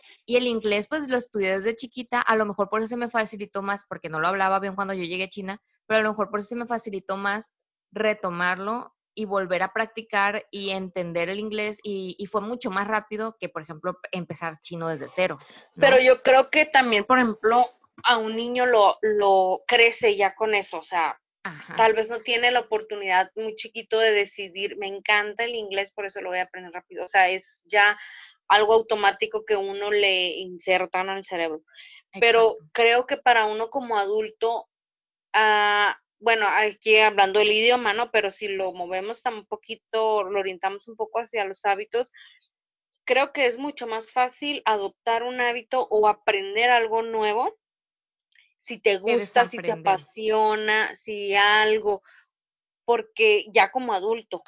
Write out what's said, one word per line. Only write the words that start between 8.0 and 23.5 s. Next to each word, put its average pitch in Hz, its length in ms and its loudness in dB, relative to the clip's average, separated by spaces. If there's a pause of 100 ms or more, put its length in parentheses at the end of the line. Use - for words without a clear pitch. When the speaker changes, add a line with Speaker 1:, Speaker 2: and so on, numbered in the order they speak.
Speaker 1:
y 214 100 -8
volver 185 380 -2
a 185 100 -6
practicar 214 800 -4
y 196 200 -6
entender 180 580 -6
el 202 100 -6
inglés, 214 440 -6
y, 190 340 -8
y 202 100 -10
fue 208 140 -4
mucho 226 300 -8
más 202 160 -4
rápido 214 520 -6
que, 175 100 -10
por 160 140 -12
ejemplo, 165 360 -10 (120)
empezar 165 500 -10
chino 165 260 -8
desde 139 220 -6
cero, 180 280 -2 (380)
¿no? 170 80 0
Speaker 2:
Pero 262 160 8
yo 254 240 6
creo 262 260 6
que 302 160 2
también, 240 400 2
por 254 140 4
ejemplo, 233 500 2 (340)
a 240 140 4
un 220 180 -4
niño 247 300 -2
lo, 214 360 6
lo 196 640 2
crece 233 480 4
ya 196 200 0
con 214 200 -2
eso, 190 240 -4
o 160 40 -18
sea, 160 360 -4 (240)
Speaker 1:
Ajá. 165 340 -14
Speaker 2:
tal 220 160 4
vez 220 160 0
no 233 120 -8
tiene 240 300 0
la 240 100 2
oportunidad 202 760 -2
muy 220 200 -8